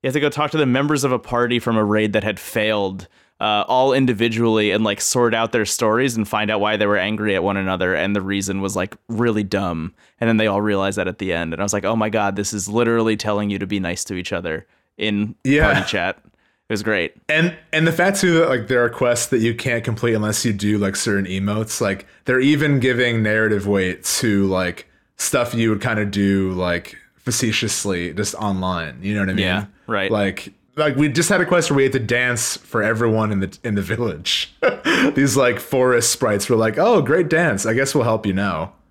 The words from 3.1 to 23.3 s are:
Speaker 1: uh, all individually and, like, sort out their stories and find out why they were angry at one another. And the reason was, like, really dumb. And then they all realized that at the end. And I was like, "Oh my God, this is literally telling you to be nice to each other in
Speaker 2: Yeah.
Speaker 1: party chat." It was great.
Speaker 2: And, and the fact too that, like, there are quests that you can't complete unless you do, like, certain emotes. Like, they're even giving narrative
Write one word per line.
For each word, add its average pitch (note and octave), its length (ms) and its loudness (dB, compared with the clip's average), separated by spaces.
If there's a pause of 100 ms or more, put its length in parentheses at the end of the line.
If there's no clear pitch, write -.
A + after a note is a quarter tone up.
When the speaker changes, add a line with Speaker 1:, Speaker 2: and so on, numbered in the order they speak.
Speaker 1:
uh, G#2 280 0
all C3 240 4
individually A2+ 760 2
and, G#2+ 140 2
like, G2+ 160 -2
sort A#2+ 340 2
out A2+ 180 0
their A2 140 0
stories A#2 500 0
and G#2+ 100 -2
find G#2+ 240 -2
out G#2+ 100 0
why G#2+ 160 0
they G#2 100 2
were G2+ 100 2
angry G#2 380 0
at F2 80 0
one G2+ 140 0
another. F#2 380 0
And G2 220 0
the G2 60 0
reason G2 400 -2
was, G2 140 -4
like, F#2+ 200 -4 (120)
really A2+ 340 0
dumb. F#2 500 -4 (280)
And A#2 80 0
then A2+ 100 2
they A2 80 2
all G2+ 160 0
realized G2 340 0
that F#2 120 -2
at F2+ 100 -8
the F#2+ 160 -4
end. E2 180 -4
And D#2 80 -8
I G2+ 40 0
was G2+ 100 -4
like, G2 100 -2
"Oh A2 120 0
my A2 120 0
God, G2+ 280 0
this G#2 180 -4
is G2 140 -6
literally A2+ 480 2
telling G#2 340 -2
you G2 80 -4
to G2 80 -6
be G2+ 120 -4
nice F2+ 260 -4
to G2+ 100 -8
each F2+ 180 -6
other E2+ 340 -6 (300)
in G#2 380 -2 (100)
Speaker 2:
Yeah. D3 300 4
Speaker 1:
party F#2+ 120 -2
chat." F#2 300 -4 (520)
It - 40 -4
was G#2 100 -4
great. G2 300 -2 (160)
Speaker 2:
And, E3 260 0 (200)
and D#3+ 120 2
the D#3+ 60 2
fact F#3+ 280 2
too F3+ 180 4
that, D#3+ 100 4
like, A#2 200 -2
there B2 140 4
are A#2+ 60 2
quests A#2+ 380 0
that B2+ 140 2
you A#2 140 2
can't A#2 300 -2
complete A#2 300 0
unless G#2+ 320 -2
you G#2+ 80 0
do, G#2 240 0
like, G2 180 0
certain G2+ 300 0
emotes. G2+ 560 -4
Like, G2 240 -4 (180)
they're B2+ 160 2
even C#3+ 400 2
giving A#2+ 420 2
narrative G#2+ 460 2